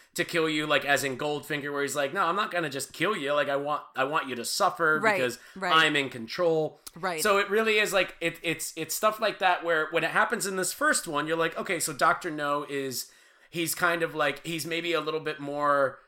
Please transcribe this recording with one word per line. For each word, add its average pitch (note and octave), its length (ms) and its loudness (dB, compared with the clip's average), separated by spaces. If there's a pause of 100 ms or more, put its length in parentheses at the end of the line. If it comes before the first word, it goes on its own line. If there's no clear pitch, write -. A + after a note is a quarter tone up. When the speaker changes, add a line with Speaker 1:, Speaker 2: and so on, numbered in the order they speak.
(140)
Speaker 1:
to E3 100 -2
kill D#3+ 240 0
you," D3+ 200 0
like, C#3 160 2
as C#3 180 2
in C3 160 -4
Goldfinger, D3 540 -4
where C#3+ 100 -2
he's C#3 140 -2
like, C#3 180 0
"No, F#3+ 120 2
I'm F3 100 0
not A3 160 -2
gonna E3 180 -2
just C3 220 -6
kill G3 240 0
you. C#3+ 180 -2
Like, C#3+ 140 2
I C#3+ 80 2
want, C#3+ 260 -2 (140)
I C3 80 2
want C#3+ 240 -2
you B2 80 -6
to A#2 80 -6
suffer E3 560 2
Speaker 2:
Right, G#3 160 4
Speaker 1:
because B2+ 240 -2 (160)
Speaker 2:
right. F#3 180 0
Speaker 1:
I'm D#3 220 6
in C#3 140 0
control." D#3 680 0 (160)
Speaker 2:
Right. E3+ 260 -4
Speaker 1:
So G3+ 180 4
it G3+ 120 0
really A3 300 4
is, F#3+ 120 2
like, F#3 280 2
it, E3 220 -2
it's, D#3+ 340 -4
it's D#3+ 180 -6
stuff G#3+ 260 2
like G#3 200 -2
that F3+ 240 2
where D#3 260 2
when D#3+ 140 2
it D#3 60 0
happens G3+ 360 2
in G3 80 -4
this F#3 180 -2
first C#4+ 360 0
one, D3+ 180 0
you're D#3+ 100 0
like, E3 220 0
Okay, F3 220 -2
so D#3 120 -4
Doctor E3 400 0
No D3 360 -2
is, C3+ 380 -6 (420)
he's E3 280 -4
kind E3+ 280 0
of, D3+ 100 -4
like, D3 320 -2
he's D#3+ 200 -4
maybe E3 260 -4
a D#3 80 0
little D#3 200 -4
bit D3+ 200 -6
more C#3+ 680 2